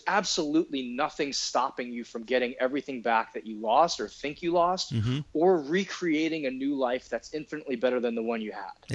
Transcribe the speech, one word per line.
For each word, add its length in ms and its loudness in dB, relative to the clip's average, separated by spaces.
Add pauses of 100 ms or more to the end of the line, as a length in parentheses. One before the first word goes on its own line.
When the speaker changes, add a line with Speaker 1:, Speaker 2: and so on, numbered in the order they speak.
Speaker 1:
absolutely 800 0
nothing 460 -4
stopping 580 -2
you 140 -8
from 180 -10
getting 340 2
everything 440 -2
back 320 2
that 120 -8
you 120 -8
lost 420 4
or 80 -2
think 340 -8
you 120 -2
lost, 400 2
Speaker 2:
Mm-hmm. 260 0 (140)
Speaker 1:
or 280 6
recreating 840 0
a 60 0
new 240 -2
life 340 -2
that's 240 -6
infinitely 420 -6
better 240 2
than 160 0
the 80 -2
one 160 -2
you 140 -8
had. 180 -10 (240)